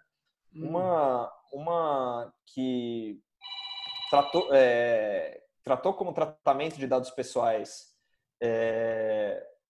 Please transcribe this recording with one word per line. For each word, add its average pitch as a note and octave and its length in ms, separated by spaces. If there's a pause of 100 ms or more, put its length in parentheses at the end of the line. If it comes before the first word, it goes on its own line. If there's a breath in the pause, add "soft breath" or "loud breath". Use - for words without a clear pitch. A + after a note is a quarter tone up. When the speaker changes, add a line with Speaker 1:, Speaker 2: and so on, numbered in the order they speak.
(540)
Speaker 1:
Hum. D#3 160
Speaker 2:
Uma, D#3+ 640 (180)
uma C#3 840 (200)
que A#2+ 640 (920)
tratou, C#3+ 420
é, A#2 880 (220)
tratou C#3 320
como F3+ 180
tratamento D3+ 640
de C3+ 80
dados B2+ 240
pessoais, A#2 760 (560)
é, A2+ 1000 (260)